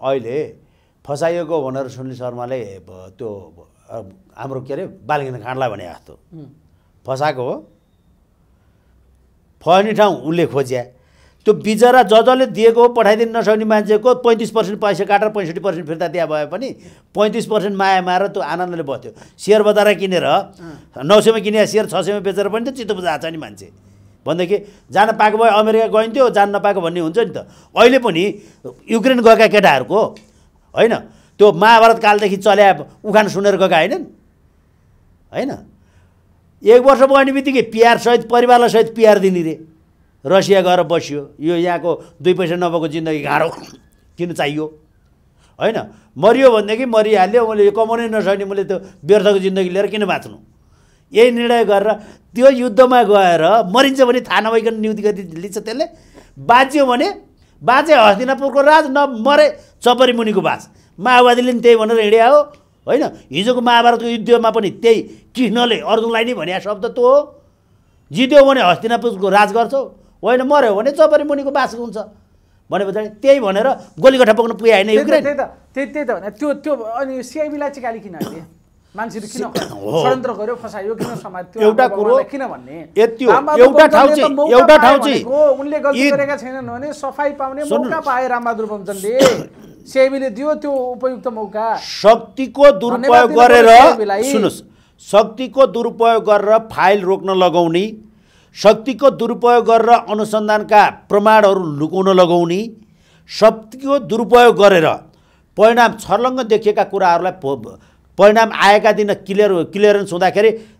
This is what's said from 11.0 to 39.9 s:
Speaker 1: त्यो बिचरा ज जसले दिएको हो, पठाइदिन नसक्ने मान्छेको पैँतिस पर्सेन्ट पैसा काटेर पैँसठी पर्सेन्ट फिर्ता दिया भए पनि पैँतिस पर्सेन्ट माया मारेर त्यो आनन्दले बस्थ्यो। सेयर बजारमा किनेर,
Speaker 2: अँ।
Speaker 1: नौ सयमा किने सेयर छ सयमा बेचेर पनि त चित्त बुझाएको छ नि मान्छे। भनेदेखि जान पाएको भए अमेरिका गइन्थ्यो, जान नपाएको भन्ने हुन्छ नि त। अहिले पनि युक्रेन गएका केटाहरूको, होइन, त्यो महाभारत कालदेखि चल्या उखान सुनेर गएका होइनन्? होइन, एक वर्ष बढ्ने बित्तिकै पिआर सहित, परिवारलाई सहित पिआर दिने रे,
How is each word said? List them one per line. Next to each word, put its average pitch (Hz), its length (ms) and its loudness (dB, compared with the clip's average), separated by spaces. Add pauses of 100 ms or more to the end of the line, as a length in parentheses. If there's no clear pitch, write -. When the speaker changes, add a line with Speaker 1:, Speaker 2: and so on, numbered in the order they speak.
Speaker 1:
त्यो 208 100 4
बिचरा 220 480 2
ज 202 120 2
जसले 254 320 4
दिएको 226 360 2
हो, 240 60 6
पठाइदिन 226 480 0
नसक्ने 214 280 0
मान्छेको 214 500 0
पैँतिस 233 360 -2
पर्सेन्ट 208 300 -4
पैसा 202 240 -4
काटेर 202 240 0
पैँसठी 190 320 -8
पर्सेन्ट 175 260 -8
फिर्ता 165 220 -8
दिया 160 180 -6
भए 151 200 -6
पनि 196 300 -12 (380)
पैँतिस 208 320 -2
पर्सेन्ट 202 300 -4
माया 190 260 0
मारेर 180 260 -2
त्यो 180 140 -8
आनन्दले 170 400 -8
बस्थ्यो। 123 300 -10 (260)
सेयर 208 240 2
बजारमा 208 300 2
किनेर, 180 320 -4
Speaker 2:
अँ। 156 800 -6
Speaker 1:
नौ 208 160 4
सयमा 226 180 0
किने 208 280 -2
सेयर 202 200 -4
छ 156 80 -12
सयमा 190 260 -4
बेचेर 196 280 -4
पनि 226 160 -6
त 262 100 -8
चित्त 220 180 -8
बुझाएको 165 360 -6
छ 160 40 -12
नि 160 60 -12
मान्छे। 101 340 -18 (540)
भनेदेखि 180 460 -4 (180)
जान 214 220 0
पाएको 214 260 0
भए 226 120 4
अमेरिका 220 360 2
गइन्थ्यो, 220 440 0
जान 202 260 0
नपाएको 202 240 -2
भन्ने 170 200 -6
हुन्छ 165 180 -4
नि 226 60 0
त। 139 240 -14 (280)
अहिले 254 220 4
पनि 196 440 -4 (480)
युक्रेन 240 300 0
गएका 220 260 6
केटाहरूको, 170 680 0 (600)
होइन, 208 180 2 (440)
त्यो 202 140 6
महाभारत 226 460 4
कालदेखि 208 380 0
चल्या 196 480 2 (200)
उखान 214 240 0
सुनेर 190 280 -2
गएका 180 220 0
होइनन्? 247 260 -2 (1300)
होइन, 226 240 -8 (1080)
एक 240 180 6
वर्ष 262 180 4
बढ्ने 269 320 4
बित्तिकै 269 300 -2
पिआर 226 360 2
सहित, 233 300 0
परिवारलाई 240 400 4
सहित 226 280 0
पिआर 214 220 4
दिने 185 240 -2
रे, 156 220 -8 (600)